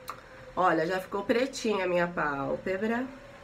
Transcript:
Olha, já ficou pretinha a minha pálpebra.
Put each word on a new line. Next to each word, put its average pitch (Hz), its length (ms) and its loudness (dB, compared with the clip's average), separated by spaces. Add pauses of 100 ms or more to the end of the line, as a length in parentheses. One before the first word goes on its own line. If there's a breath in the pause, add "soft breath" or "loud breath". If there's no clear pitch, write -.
(560 loud breath)
Olha, 165 280 6
já 185 160 0
ficou 202 220 -4
pretinha 233 600 2
a 185 40 2
minha 175 200 4
pálpebra. 175 1000 -2 (380)